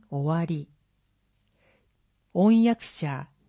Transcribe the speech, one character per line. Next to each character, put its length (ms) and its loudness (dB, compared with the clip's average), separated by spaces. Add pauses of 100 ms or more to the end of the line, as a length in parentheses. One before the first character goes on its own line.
(100)
終 160 -4
わ 200 0
り。 240 -6 (1600)
音 320 4
訳 220 0
者 420 -8 (200)